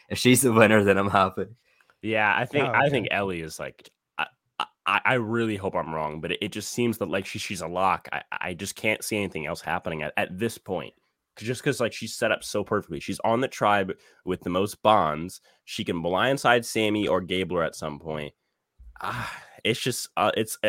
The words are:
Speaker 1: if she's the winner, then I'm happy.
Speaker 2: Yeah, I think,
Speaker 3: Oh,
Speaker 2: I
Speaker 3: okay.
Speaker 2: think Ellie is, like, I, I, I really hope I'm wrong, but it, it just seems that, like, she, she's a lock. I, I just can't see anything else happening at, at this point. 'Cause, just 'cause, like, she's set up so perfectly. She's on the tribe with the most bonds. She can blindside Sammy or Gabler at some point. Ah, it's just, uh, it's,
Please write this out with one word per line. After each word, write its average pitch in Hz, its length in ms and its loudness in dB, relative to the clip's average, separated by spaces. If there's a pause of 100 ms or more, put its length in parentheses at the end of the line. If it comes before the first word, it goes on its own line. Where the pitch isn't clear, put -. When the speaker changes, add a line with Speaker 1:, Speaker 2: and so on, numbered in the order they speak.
Speaker 1:
if 101 100 -6
she's 123 240 6
the 127 100 4
winner, 107 320 8
then 98 120 6
I'm 98 140 0
happy. 95 360 2 (560)
Speaker 2:
Yeah, 107 340 2
I 123 100 0
think, 143 220 0
Speaker 3:
Oh, - 40 -4
Speaker 2:
I 113 100 6
Speaker 3:
okay. 143 80 4
Speaker 2:
think 123 200 0
Ellie 95 300 0
is, 78 180 -10
like, - 320 -12 (280)
I, 78 80 -2 (600)
I, 98 180 2
I 123 100 4
really 113 420 0
hope 92 180 -4
I'm 82 200 -2
wrong, 78 260 -4
but 85 120 -4
it, - 80 -4
it 104 120 -2
just 104 200 -8
seems 120 260 0
that, 98 120 -4
like, 92 160 -2
she, - 120 -10
she's 98 220 -8
a 82 60 -8
lock. 90 460 0
I, - 100 -6 (100)
I 90 220 -6
just 95 220 -8
can't - 280 0
see 110 120 -4
anything 92 300 -4
else 85 140 -6
happening 82 420 -4
at, 76 140 -6
at 92 220 -4
this 110 200 -4
point. 85 360 -8 (400)
'Cause, 107 120 -14
just 120 180 -6
'cause, 139 160 -2
like, 113 120 -2
she's - 220 -10
set 113 180 0
up - 120 -4
so 104 200 -4
perfectly. 85 360 -4
She's 98 200 -8
on 113 200 2
the 131 80 -2
tribe 101 440 2 (320)
with 90 180 -4
the 90 80 -4
most 95 320 -2
bonds. 87 580 2 (240)
She - 200 -8
can 87 180 -4
blindside 120 640 2
Sammy 107 440 0
or 90 120 2
Gabler 90 440 -2
at 76 100 -4
some 76 240 -8
point. 78 340 -8 (680)
Ah, 113 420 -8 (220)
it's 113 160 2
just, - 360 -4
uh, 101 200 4
it's, 110 200 -2 (120)